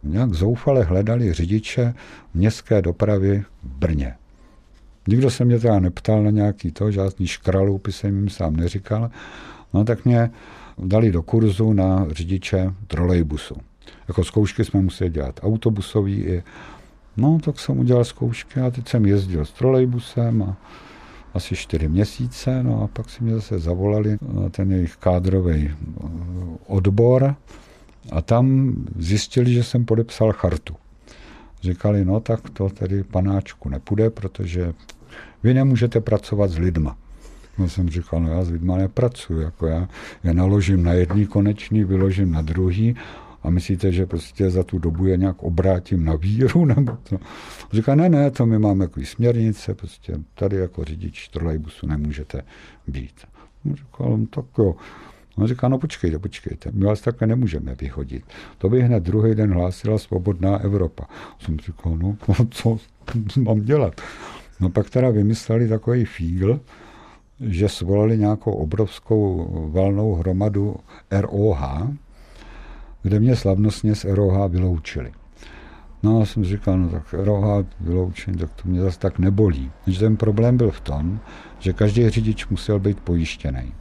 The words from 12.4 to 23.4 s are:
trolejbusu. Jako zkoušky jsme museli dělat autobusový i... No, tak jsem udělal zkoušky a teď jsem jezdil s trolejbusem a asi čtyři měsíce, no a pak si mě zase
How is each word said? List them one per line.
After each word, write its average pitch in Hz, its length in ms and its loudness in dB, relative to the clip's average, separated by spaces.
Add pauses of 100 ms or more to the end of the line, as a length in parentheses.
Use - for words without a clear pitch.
trolejbusu. 82 680 0 (520)
Jako 110 160 0
zkoušky 104 420 0
jsme 98 160 2
museli 92 280 0
dělat 73 340 -6
autobusový 104 760 0
i... 87 220 -2 (720)
No, 151 220 4
tak 151 200 -4
jsem 135 200 -2
udělal 123 240 4
zkoušky - 560 -6
a 127 120 0
teď 123 160 -10
jsem 113 180 2
jezdil 95 400 2
s - 60 -12
trolejbusem 120 920 0
a 95 140 -6 (760)
asi - 220 -6
čtyři 78 320 -4
měsíce, 123 760 -2
no 113 200 0
a 107 40 -4
pak 113 220 -10
si - 140 -8
mě 113 120 0
zase 104 240 -4